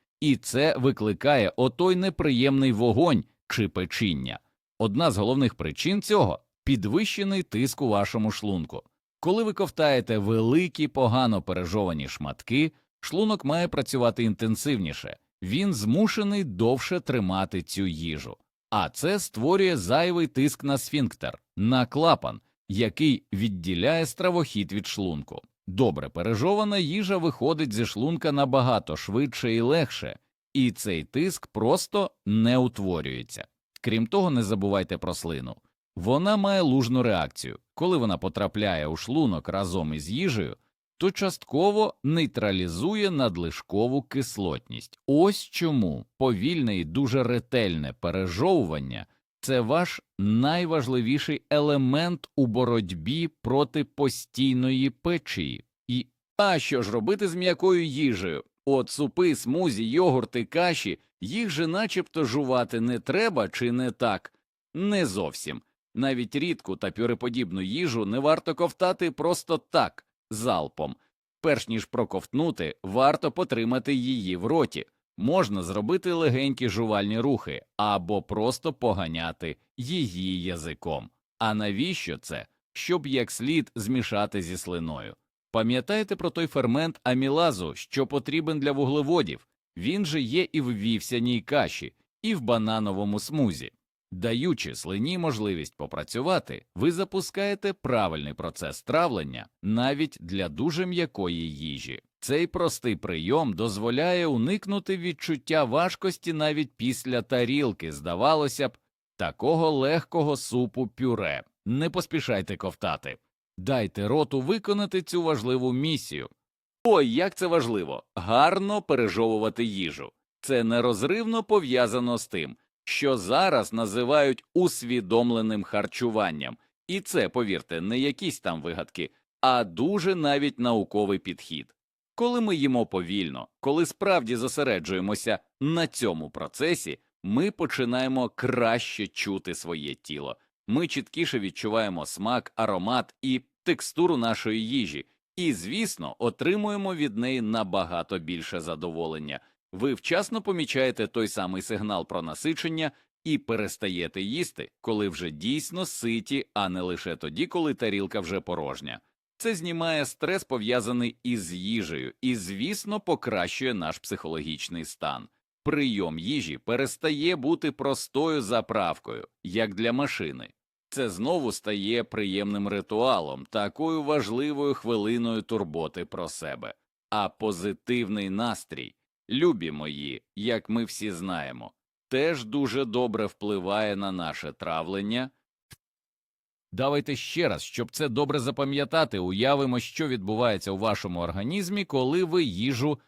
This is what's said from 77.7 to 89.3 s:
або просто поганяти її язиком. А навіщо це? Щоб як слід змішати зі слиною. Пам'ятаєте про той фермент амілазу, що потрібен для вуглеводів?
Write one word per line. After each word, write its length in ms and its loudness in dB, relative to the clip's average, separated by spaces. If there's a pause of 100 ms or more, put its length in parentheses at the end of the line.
або 440 0
просто 520 -2
поганяти 840 -2 (200)
її 680 -2
язиком. 640 -6 (280)
А 160 0
навіщо 640 -2
це? 300 -10 (260)
Щоб 340 -2
як 240 0
слід 440 0
змішати 640 0
зі 160 -6
слиною. 580 -6 (360)
Пам'ятаєте 640 0
про 140 -2
той 180 -2
фермент 560 0
амілазу, 720 2
що 320 -2
потрібен 520 -2
для 120 2
вуглеводів? 760 0 (300)